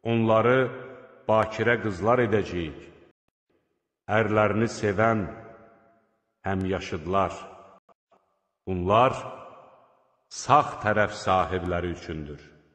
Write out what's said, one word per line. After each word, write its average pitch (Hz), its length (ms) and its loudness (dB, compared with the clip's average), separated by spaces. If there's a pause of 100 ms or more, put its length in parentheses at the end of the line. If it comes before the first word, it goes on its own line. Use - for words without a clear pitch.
Onları 113 560 4 (640)
bakirə 110 560 2
qızlar 104 420 0
edəcəyik. 90 560 -2 (1300)
Ərlərini 107 640 2
sevən 107 560 0 (1200)
həmyaşıdlar. 92 880 -2 (1300)
Bunlar 98 500 2 (1120)
sağ 143 320 2 (160)
tərəf 104 340 0
sahibləri 87 800 -2
üçündür. 76 480 -10 (340)